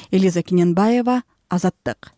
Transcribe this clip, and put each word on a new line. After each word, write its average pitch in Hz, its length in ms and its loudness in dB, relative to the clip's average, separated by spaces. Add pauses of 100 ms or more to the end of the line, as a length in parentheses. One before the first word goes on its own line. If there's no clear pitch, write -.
(100)
Элиза 185 320 0
Кененбаева, 220 800 0 (280)
Азаттык. 180 680 -6